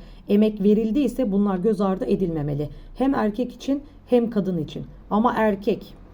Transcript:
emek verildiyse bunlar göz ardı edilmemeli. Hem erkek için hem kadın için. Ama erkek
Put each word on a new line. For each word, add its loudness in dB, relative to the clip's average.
emek 4
verildiyse 2
bunlar 2
göz 0
ardı 0
edilmemeli. -2
Hem 0
erkek -2
için -4
hem 2
kadın -2
için. -8
Ama 2
erkek 0